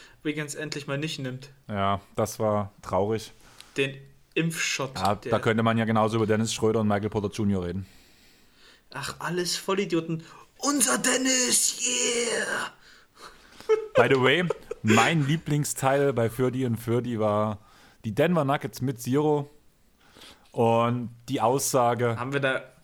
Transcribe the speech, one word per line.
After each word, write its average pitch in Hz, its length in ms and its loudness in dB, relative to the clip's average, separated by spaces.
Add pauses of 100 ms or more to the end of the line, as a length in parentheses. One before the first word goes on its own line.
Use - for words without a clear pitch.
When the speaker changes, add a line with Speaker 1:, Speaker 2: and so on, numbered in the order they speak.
(240)
Speaker 1:
Wiggins 151 320 -6
endlich 151 320 -8
mal 139 100 -4
nicht 156 220 -6
nimmt. 131 300 -8 (200)
Speaker 2:
Ja, 98 320 0 (140)
das 110 240 -2
war 104 420 0
traurig. 104 500 -2 (460)
Speaker 1:
Den 135 180 -2 (380)
Impfshot, 160 640 -4
Speaker 2:
Ja, 98 180 0
Speaker 1:
der 117 160 -6
Speaker 2:
da 107 80 2
könnte 117 240 2
man 113 140 2
ja 113 80 2
genauso 110 320 2
über 110 100 2
Dennis 110 260 2
Schröder 110 280 2
und 107 60 2
Michael 104 220 0
Porter 101 200 -2
Junior 101 360 0
reden. 92 200 -6 (1080)
Speaker 1:
Ach, 139 260 -10
alles 175 360 -4
Vollidioten. 165 680 -2 (340)
Unser 262 400 0
Dennis, 254 840 0
yeah! 240 920 -2 (1200)
Speaker 2:
By 131 180 6
the 127 80 4
way, 143 220 4 (400)
mein 123 420 4
Lieblingsteil 143 840 0
bei 117 180 2
Ferdi 127 360 -2
und 117 120 0
Ferdi 117 420 -2
war 107 400 0 (440)
die 110 100 -4
Denver 160 300 2
Nuggets 139 380 -2
mit 127 200 -4
Zero 147 480 0 (1040)
und 117 580 2 (200)
die 131 100 -2
Aussage 120 800 2
Speaker 1:
Haben 131 140 -6
wir 139 80 0
da, 131 200 0 (220)